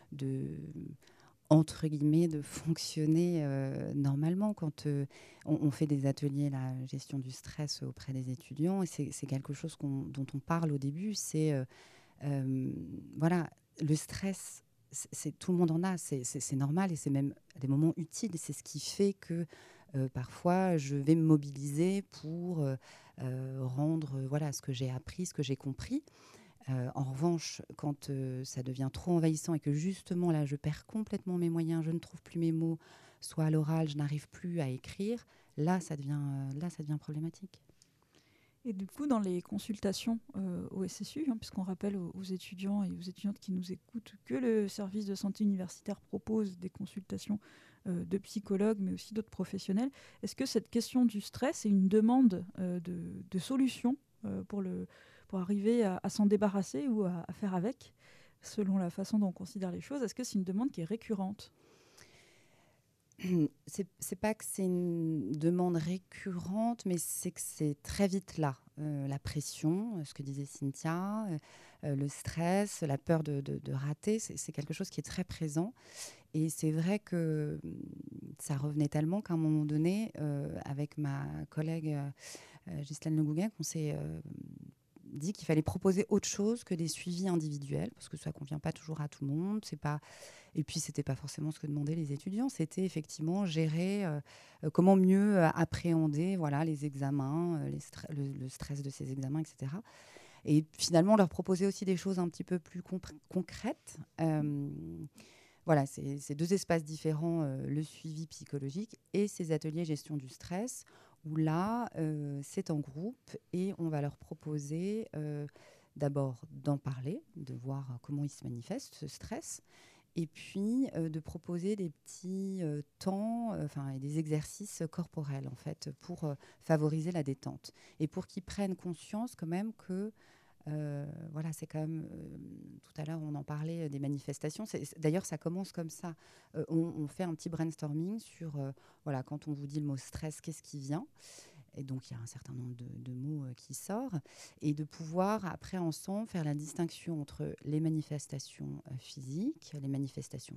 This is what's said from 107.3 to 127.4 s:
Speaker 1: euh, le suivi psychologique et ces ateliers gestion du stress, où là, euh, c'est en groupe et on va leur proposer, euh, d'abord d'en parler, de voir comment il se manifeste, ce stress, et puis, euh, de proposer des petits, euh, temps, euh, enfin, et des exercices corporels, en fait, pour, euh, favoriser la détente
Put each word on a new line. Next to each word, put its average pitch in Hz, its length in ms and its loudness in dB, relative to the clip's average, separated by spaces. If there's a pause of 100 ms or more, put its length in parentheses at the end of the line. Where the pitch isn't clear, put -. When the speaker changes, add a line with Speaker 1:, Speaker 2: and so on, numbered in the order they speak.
Speaker 1:
euh, 135 240 -2
le 147 160 0
suivi 156 440 -8
psychologique 143 680 -6 (140)
et 202 160 4
ces 165 240 -2
ateliers 156 320 0
gestion 151 320 -2
du 131 140 -4
stress, - 560 -6 (400)
où 156 100 -4
là, 180 640 2
euh, 147 460 -2
c'est - 260 -4
en 151 100 2
groupe 151 560 -8 (160)
et 185 260 0
on 165 120 0
va 151 100 2
leur 143 160 -2
proposer, 160 1040 -4
euh, 147 300 -4 (500)
d'abord 139 540 0
d'en 139 260 2
parler, 135 460 -4 (120)
de 127 200 -8
voir 127 480 -6
comment 143 200 -2
il 143 60 0
se - 160 -14
manifeste, 127 500 -6
ce 151 120 -10
stress, - 540 -10 (560)
et 170 100 0
puis, 226 680 0
euh, 165 140 0
de 160 100 -4
proposer 175 560 -4
des 185 140 -2
petits, 190 720 -6
euh, 147 200 -2 (180)
temps, 220 520 -2
euh, 160 140 -2
enfin, 139 240 -4
et 135 100 -4
des 143 180 -2
exercices 151 720 -2
corporels, 139 600 -4
en 127 60 -10
fait, - 440 -8
pour, - 240 -10
euh, 143 120 -2 (260)
favoriser 156 500 2
la 139 100 0
détente 135 520 -6 (260)